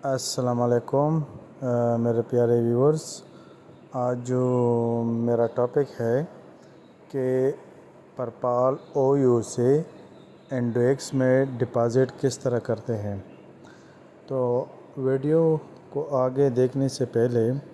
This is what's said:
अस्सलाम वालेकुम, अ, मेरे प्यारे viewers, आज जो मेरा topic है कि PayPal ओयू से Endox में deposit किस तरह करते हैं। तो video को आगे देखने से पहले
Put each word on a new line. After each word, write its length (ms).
अस्सलाम 540
वालेकुम, 600
अ, 60
मेरे 220
प्यारे 380
viewers, 640
आज 240
जो 440
मेरा 440
topic 420
है 280
कि 380
PayPal 560
ओयू 460
से 440
Endox 640
में 440
deposit 520
किस 320
तरह 160
करते 340
हैं। 280
तो 420
video 600
को 100
आगे 480
देखने 380
से 160
पहले 560